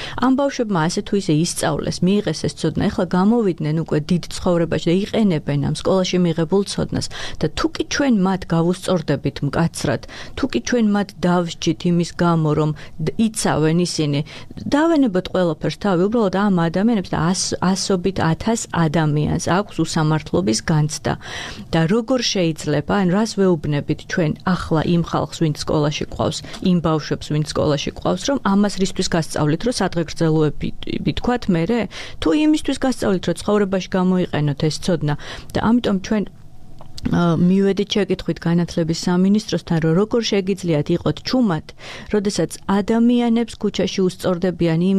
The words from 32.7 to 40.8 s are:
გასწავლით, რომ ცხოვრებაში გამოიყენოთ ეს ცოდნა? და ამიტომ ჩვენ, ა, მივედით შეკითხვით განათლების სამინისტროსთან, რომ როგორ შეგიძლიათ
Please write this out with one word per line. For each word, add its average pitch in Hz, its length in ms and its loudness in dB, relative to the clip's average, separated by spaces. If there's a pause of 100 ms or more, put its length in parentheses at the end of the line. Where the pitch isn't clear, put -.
გასწავლით, 214 460 0
რომ 170 120 0
ცხოვრებაში 202 520 0
გამოიყენოთ 180 720 0
ეს 156 160 0
ცოდნა? 151 380 0 (320)
და - 140 -4
ამიტომ 214 380 2
ჩვენ, 208 260 -2 (720)
ა, - 240 0 (160)
მივედით 196 580 4
შეკითხვით 185 460 0
განათლების 170 600 0
სამინისტროსთან, 190 800 2
რომ 160 160 2
როგორ 214 280 2
შეგიძლიათ 185 680 0